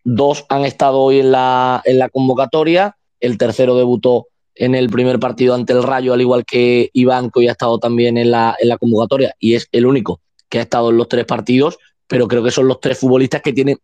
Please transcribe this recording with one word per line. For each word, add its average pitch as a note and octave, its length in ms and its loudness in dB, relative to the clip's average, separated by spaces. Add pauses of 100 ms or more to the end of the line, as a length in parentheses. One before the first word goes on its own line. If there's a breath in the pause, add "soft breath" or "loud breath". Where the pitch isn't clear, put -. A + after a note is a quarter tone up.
dos C#3 440 -2
han C#3 160 -2
estado C3+ 360 0
hoy C3+ 200 4
en C3 120 4
la, B2+ 520 0
en C3 140 2
la B2+ 100 0
convocatoria. D#3 880 0 (220)
El A#2+ 180 -4
tercero B2 400 0
debutó B2 520 0 (260)
en B2+ 200 -2
el B2+ 160 0
primer B2 280 0
partido B2 360 0
ante B2 180 -2
el B2 100 2
Rayo, B2+ 300 -2
al B2 80 2
igual B2 240 0
que B2 480 0
Iván, B2 380 0
que B2 100 0
hoy A#2+ 80 4
ha A#2+ 40 -2
estado A#2 260 -2
también A#2+ 380 0
en A#2+ 140 0
la, A#2 300 0
en A#2+ 80 2
la A#2 100 -2
convocatoria A#2 640 0
y A2+ 140 2
es A#2 180 -4
el A#2+ 140 2
único A#2 340 -2 (280)
que A#2 100 -6
ha A#2 40 -4
estado A#2 280 -2
en A#2 60 2
los A#2 120 0
tres A#2+ 160 -2
partidos, B2+ 540 -2 (280 soft breath)
pero B2 220 0
creo A#2+ 140 0
que A#2+ 80 -2
son C3 180 0
los B2+ 120 -2
tres C3 180 -4
futbolistas C3 420 0
que C#3+ 120 -4
tienen C3+ 320 0